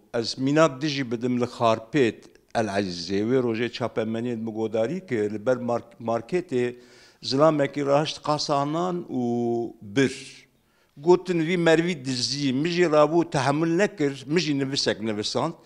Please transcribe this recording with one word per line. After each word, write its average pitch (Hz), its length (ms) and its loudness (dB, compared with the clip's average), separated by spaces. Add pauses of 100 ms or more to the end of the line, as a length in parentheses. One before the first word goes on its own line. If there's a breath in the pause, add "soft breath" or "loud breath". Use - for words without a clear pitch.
(140)
ez 120 240 -4
mînak 139 440 2
dijî 139 280 -4
bidim 120 300 -2
li 123 40 0
Xarpêt 113 720 2 (380)
El 117 120 0
Ezîzê. 98 540 -2
Wê 120 200 2
rojê 117 280 -2
çapemeniyê 113 680 -4
mi 113 160 -8
godarî 113 540 -2
ki 127 80 -4
li 104 320 -2
ber 127 100 2
mark-, 120 440 -6
marketê 123 720 -2 (480 soft breath)
zilamekî 143 640 2
rahişt 143 360 0
qasanan 151 880 -2
û 120 600 -2 (100)
bir. 113 580 -2 (560)
Gotin 180 440 4
vî 165 160 0
mervî 165 480 4
dizî, 131 480 -2
min 147 180 0
jî 175 120 2
rabû 156 480 4
tehemül 156 480 2
nekir, 147 480 -2
min 147 120 0
jî 147 200 0
nivisek 131 420 -2
nivisand. 110 520 -2 (140 soft breath)